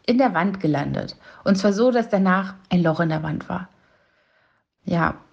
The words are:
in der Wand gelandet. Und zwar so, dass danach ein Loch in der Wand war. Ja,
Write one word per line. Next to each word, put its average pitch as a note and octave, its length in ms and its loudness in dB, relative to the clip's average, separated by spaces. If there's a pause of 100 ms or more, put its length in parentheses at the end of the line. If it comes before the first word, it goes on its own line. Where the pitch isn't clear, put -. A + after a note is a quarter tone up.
in B3 120 2
der B3+ 160 2
Wand F#3 260 -2
gelandet. C#3+ 560 -4 (280)
Und F#3+ 120 4
zwar G3+ 160 2
so, A#3 180 4
dass A#3 180 0
danach F#3+ 460 0 (160)
ein F3 120 2
Loch D#3+ 180 0
in E3 80 0
der D#3 140 -2
Wand D#3 260 -6
war. F#3 200 -8 (1160)
Ja, E3 320 -2 (160)